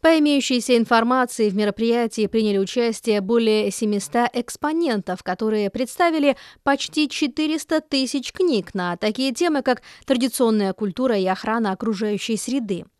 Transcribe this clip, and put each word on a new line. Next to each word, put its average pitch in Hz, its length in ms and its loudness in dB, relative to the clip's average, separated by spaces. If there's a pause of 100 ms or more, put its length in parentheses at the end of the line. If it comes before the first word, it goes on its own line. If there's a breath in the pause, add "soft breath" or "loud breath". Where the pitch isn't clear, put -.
По 320 180 6
имеющейся 262 560 2
информации, 233 720 2
в 185 60 -4
мероприятии 220 720 0
приняли 214 300 0
участие 214 640 0
более 214 500 2
семиста 214 640 -2
экспонентов, 247 920 -2
которые 214 460 -2
представили 285 680 0 (280 loud breath)
почти 285 440 0
четыреста 311 720 -2
тысяч 269 540 -4
книг 285 400 0
на 175 240 -4
такие 254 360 -2
темы, 311 280 0
как 254 200 0 (240 loud breath)
традиционная 226 680 2
культура 220 440 0
и 190 80 0
охрана 214 460 0
окружающей 208 640 -4
среды. 214 500 -4 (140)